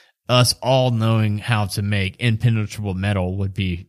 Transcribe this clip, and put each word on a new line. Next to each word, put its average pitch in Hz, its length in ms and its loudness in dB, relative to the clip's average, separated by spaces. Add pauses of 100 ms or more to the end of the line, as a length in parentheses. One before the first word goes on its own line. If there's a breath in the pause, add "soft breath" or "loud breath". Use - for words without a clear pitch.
(280 loud breath)
us 123 320 2
all 127 300 2
knowing 110 480 2
how 104 280 0
to 101 160 -4
make 101 360 -2
impenetrable 110 760 0
metal 95 420 0
would 98 180 -4
be 92 340 -4